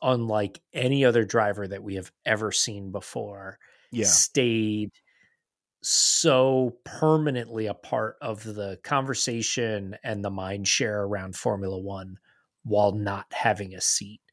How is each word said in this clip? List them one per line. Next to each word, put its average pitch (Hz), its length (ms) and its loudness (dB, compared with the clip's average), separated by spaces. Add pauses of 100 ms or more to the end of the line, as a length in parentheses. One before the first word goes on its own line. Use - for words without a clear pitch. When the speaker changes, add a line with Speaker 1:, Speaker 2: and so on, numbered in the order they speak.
Speaker 1:
unlike 113 580 0 (120)
any 131 320 2
other 117 200 6
driver 104 420 0
that 98 160 -8
we 98 120 -8
have 92 160 -8 (140)
ever 107 260 0
seen 98 400 -4
before, 98 640 -10 (340)
Speaker 2:
Yeah. 113 140 0
Speaker 1:
stayed 107 840 2 (880)
so 131 1040 4
permanently 127 840 2
a 101 60 -2
part 110 480 -4
of 110 220 -6
the 104 400 -8
conversation 117 1200 -2
and 104 200 -4
the 101 60 -2
mind 98 380 -4
share 107 360 0
around 95 320 -4
Formula 95 440 -2
One 95 400 -10 (440)
while 104 280 4
not 98 420 -4
having 98 400 0
a 92 80 -12
seat - 400 -2 (120)